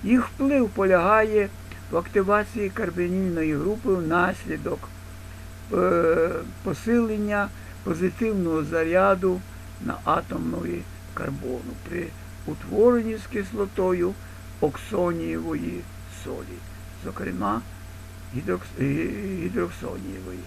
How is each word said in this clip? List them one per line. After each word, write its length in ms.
Їх 240
вплив 420
полягає 800
в 60
активації 720
карбонільної 840
групи 380
внаслідок, 960
е, 560
посилення 880
позитивного 800
заряду 760
на 220
атомові 760
карбону 600
при 180
утворенні 720
з 100
кислотою 880
оксонієвої 1200
солі, 340
зокрема 560
гідрокс-, 460
гі-, 640
гідроксонієвої. 1040